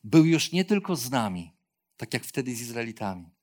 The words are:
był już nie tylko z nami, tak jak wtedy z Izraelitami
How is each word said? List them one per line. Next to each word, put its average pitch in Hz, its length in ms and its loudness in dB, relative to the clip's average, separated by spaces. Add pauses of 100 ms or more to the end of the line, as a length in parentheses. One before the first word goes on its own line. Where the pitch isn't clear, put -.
był 156 200 8
już 160 280 2
nie 185 120 0
tylko 190 320 0
z 123 140 -8
nami, 95 420 -4 (440)
tak - 180 -10
jak 120 100 -4
wtedy 123 320 -6
z 113 40 -10
Izraelitami 110 720 -8 (120)